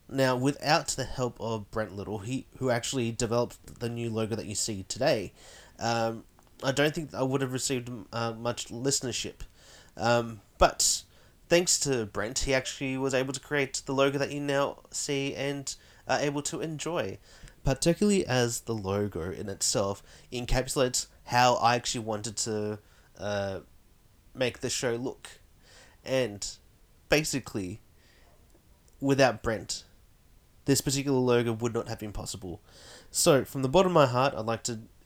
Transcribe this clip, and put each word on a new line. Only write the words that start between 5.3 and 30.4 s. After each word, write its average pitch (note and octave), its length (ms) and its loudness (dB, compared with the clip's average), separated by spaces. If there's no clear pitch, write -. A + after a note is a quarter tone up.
um, A2+ 460 -2
I C3 100 0
don't D3 220 2
think D#3 200 -8
I A2 80 -4
would C3 180 0
have C3 120 -2
received, B2 380 -4
uh, A#2 200 -2
much A#2 340 -6
listenership. A#2+ 760 -4
Um, A#2 440 2
but - 460 2
thanks E3+ 320 4
to B2+ 240 0
Brent, G#2 360 -4
he C#3 120 0
actually C3 460 -2
was C3+ 160 0
able C3 180 0
to C3 80 -8
create C#3 460 -2
the C3+ 80 -2
logo C#3 240 4
that C#3 140 -2
you C#3+ 80 -6
now C#3 400 0
see C#3 440 -2
and C#3 400 -6
are B2+ 140 0
able C#3+ 220 0
to D#3 180 -6
enjoy, D3+ 580 -4
particularly F#3 640 2
as A#2+ 360 2
the A2+ 120 -4
logo G2 560 -2
in F#2+ 180 -8
itself G2 540 -2
encapsulates B2+ 760 0
how B2 300 6
I A#2+ 220 4
actually A#2+ 280 -4
wanted G#2+ 340 -4
to, G#2+ 400 -2
uh, G2 420 -2
make A#2+ 260 -2
the B2+ 80 -4
show A#2+ 280 -2
look. B2 320 -8
And A2+ 420 -2
basically, A#2 720 0
without C3 420 4
Brent, G#2+ 420 -4